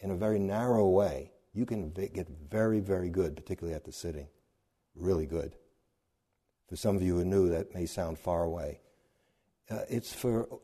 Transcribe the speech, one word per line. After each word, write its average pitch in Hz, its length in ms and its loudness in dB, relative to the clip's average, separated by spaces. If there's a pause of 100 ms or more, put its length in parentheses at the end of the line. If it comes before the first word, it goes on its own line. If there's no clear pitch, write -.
in 98 100 -4
a 92 60 -2
very 107 220 2
narrow 107 500 4
way, 90 440 2 (220)
you 110 100 0
can 104 280 -4
v-, 95 160 -4
get 90 200 -6 (220)
very, 110 300 2
very 92 280 0
good, 82 260 0
particularly 85 400 -6
at 78 100 -8
the 78 80 -14
sitting. 76 340 -8 (680)
Really 85 320 0
good. 71 300 -4 (1120)
For 87 80 -10
some 101 180 2
of 95 80 2
you 90 140 4
who 87 60 4
are - 20 2
new, 92 240 6
that 82 260 -2
may 90 100 -4
sound 82 320 -4
far 85 280 0
away. 80 360 -4 (880)
Uh, 110 200 -6
it's 120 240 -4
for 117 360 0 (160)